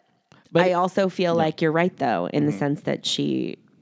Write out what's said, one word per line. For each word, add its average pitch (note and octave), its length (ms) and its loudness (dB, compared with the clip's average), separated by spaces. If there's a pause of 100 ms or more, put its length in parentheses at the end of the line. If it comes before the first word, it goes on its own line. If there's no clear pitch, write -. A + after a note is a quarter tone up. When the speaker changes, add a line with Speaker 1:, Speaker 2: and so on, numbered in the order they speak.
(520)
Speaker 1:
But E3+ 140 4
Speaker 2:
I F3+ 80 4
also F#3 340 0
feel F3 260 0
Speaker 1:
Yeah. E3 100 2
Speaker 2:
like D#3 160 -2
you're D#3+ 120 2
right, E3+ 240 0
though, F#2 360 0
in D3 140 0
the D3 60 0
Speaker 1:
Mm-hmm. - 80 -8
Speaker 2:
sense C#3+ 220 -2
that - 220 -4
she C3+ 520 -2 (260)